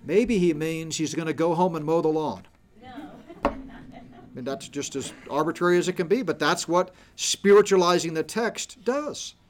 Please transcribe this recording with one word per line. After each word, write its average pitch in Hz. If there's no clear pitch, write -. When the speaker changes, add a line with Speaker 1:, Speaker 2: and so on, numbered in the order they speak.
Speaker 1:
Maybe 208
he 175
means 160
he's 143
gonna 160
go 165
home 175
and 151
mow 160
the 160
lawn." 147
Speaker 2:
No. -
<laughs> -
Speaker 1:
I 277
mean, 127
that's 135
just 143
as 131
arbitrary 170
as 170
it 185
can 175
be, 233
but 165
that's 160
what 175
spiritualizing 185
the 156
text -
does. 277